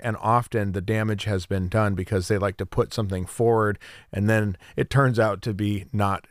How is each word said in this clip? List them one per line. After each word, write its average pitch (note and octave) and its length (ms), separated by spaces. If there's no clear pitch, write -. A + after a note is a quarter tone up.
and A2+ 180
often A2 520
the F#2+ 100
damage A2 420
has G2 220
been F#2 220
done G#2 260
because F#2 340
they G#2 100
like F#2+ 200
to F#2+ 80
put - 260
something F#2+ 320
forward, A2 540
and G2+ 160
then G#2+ 300
it C#3 140
turns C3 280
out G#2 240
to A2 120
be G2+ 360
not G2+ 400